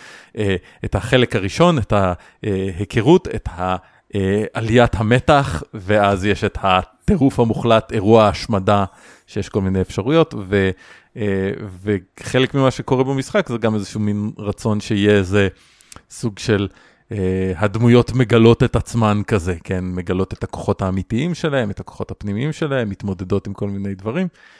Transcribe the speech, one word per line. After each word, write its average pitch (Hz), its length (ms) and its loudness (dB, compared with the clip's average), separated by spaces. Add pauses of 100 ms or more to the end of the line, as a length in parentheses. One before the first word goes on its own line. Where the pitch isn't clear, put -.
(380)
אה, 101 180 0 (300)
את 104 100 -4
החלק 123 400 0
הראשון, 143 420 2
את 110 160 -2
ההיכרות, 101 1400 0
את - 160 -8
ה-, 92 240 -4 (400)
אה, 101 280 0 (100)
עליית 117 420 2
המתח, 127 680 2 (100)
ואז 101 520 2
יש 101 180 0
את 98 180 -2
הטירוף 127 800 0
המוחלט, 113 520 2
אירוע 110 320 4
ההשמדה, 101 600 0 (420)
שיש - 220 -8
כל 104 120 -2
מיני 95 200 0
אפשרויות, 147 520 0 (140)
ו-, 98 220 2 (480)
אה, 98 340 -2 (320)
וחלק 107 720 -2
ממה 135 160 4
שקורה 131 320 0
במשחק 135 460 -2
זה 117 80 -4
גם 110 180 0
איזשהו 104 240 -6
מין 104 380 -2
רצון 104 420 -4
שיהיה 104 320 0
איזה 98 360 4 (640)
סוג 107 300 -10
של, 101 280 0 (440)
אה, 92 440 -2
הדמויות 113 560 4
מגלות 117 520 4
את 123 120 0
עצמן 107 520 0
כזה, 87 360 -2
כן? 92 200 -4
מגלות 90 500 -4
את - 100 -12
הכוחות - 380 -4
האמיתיים 104 520 -2
שלהם, 135 380 -2
את - 80 -10
הכוחות - 320 -12
הפנימיים 110 420 -6
שלהם, 135 360 -4
מתמודדות 95 580 -4
עם 98 60 -8
כל 101 160 -6
מיני 98 260 -6
דברים. 120 320 -4 (320)